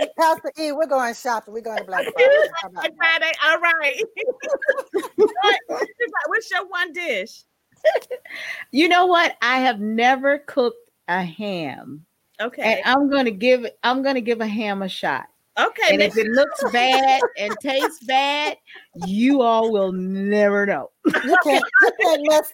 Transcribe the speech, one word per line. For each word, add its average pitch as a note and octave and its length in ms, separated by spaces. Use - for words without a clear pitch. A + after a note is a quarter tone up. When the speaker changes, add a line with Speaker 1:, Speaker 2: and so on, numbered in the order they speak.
Speaker 1:
Pastor D#4+ 400
E, D4+ 140
we're D4+ 160
going B3+ 280
shopping. A3 380
We're A3+ 80
going G#3+ 180
to G3+ 40
Black F#3 300
Friday. F#4 160
How - 80
about - 40
Speaker 2:
Black E4+ 180
Speaker 1:
that? - 40
Speaker 2:
Friday. E4 360
All E4 140
right. E4 420
<laughs> - 160
What's - 240
your F4+ 180
one F4+ 240
dish? B3+ 500
Speaker 3:
You D#4 160
know F4+ 200
what? E4+ 340
I B3+ 180
have A#3+ 220
never B3+ 580
cooked - 520
a F3+ 140
ham. D#3+ 840
Speaker 2:
Okay. A#3+ 220
Speaker 3:
And A3 240
I'm C4+ 240
gonna C4 220
give, A#3+ 340
I'm B3+ 180
gonna C4 200
give A3+ 180
a A3 80
ham G#3 360
a F#3+ 40
shot. D#3 380
Speaker 2:
Okay, G#4 340
Speaker 3:
And D4 80
if G#3 140
Speaker 2:
Miss A3 100
Speaker 3:
it A3 60
looks C#4 400
bad C4 500
and G#3 240
tastes C#4+ 440
bad, C#4+ 500
you B3 340
all A3+ 320
will F#3+ 180
never G3+ 760
know. D#3+ 240
Speaker 1:
You D4+ 380
can't, D4 220
you - 100
can't D#4 280
mess D#4 240